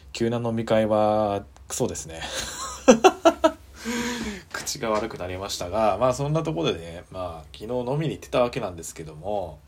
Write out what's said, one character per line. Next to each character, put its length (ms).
急 160
な 80
飲 180
み 120
会 200
は 580
ク 80
ソ 140
で 60
す 120
ね。 140
<laughs> 1080
口 260
が 120
悪 180
く 80
な 100
り 120
ま 100
し 80
た 140
が、 260
ま 120
あ、 60
そ 140
ん 60
な 80
と 100
こ 100
ろ 120
で 40
ね、 320
ま 320
あ、 40
昨 100
日 240
飲 80
み 80
に 60
行 40
っ 40
て 80
た 140
わ 80
け 100
な 80
ん 80
で 60
す 120
け 100
ど 120
も、 520